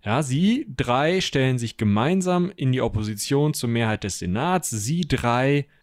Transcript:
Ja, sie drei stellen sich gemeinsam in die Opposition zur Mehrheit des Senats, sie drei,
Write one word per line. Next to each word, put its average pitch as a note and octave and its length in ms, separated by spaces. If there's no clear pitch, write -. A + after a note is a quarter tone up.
Ja, A#2 180
sie F3+ 440
drei C#3+ 440
stellen C3 380
sich A#2 200
gemeinsam F3 760
in C3+ 160
die B2+ 120
Opposition A2 720
zur A#2+ 160
Mehrheit A2 340
des G2 160
Senats, C3+ 500
sie A#2+ 380
drei, C3+ 580